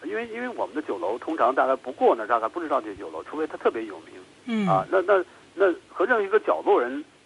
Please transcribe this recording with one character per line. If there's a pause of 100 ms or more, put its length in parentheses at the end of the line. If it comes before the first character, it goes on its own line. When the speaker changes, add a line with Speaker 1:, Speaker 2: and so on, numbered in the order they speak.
Speaker 1:
因
为，
因
为
我
们
的
酒
楼
通
常
大
概
不
过
那
儿，
大
概
不
知
道
这
酒
楼，
除
非
他
特
别
有
名。 (320)
Speaker 2:
嗯。
Speaker 1:
啊，
那，
那， (320)
那 (160)
和
任
何
一
个
角
落
人 (220)